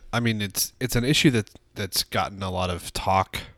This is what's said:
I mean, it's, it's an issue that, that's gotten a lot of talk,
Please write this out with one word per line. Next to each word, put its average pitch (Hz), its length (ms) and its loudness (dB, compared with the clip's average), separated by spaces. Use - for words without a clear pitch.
I 113 80 0
mean, 113 220 0
it's, - 380 -4
it's 123 160 -4
an 120 100 2
issue 151 260 6
that, 113 200 0
that's - 280 -2
gotten 98 400 -4
a 95 80 -4
lot 90 200 0
of 87 220 -8
talk, - 460 0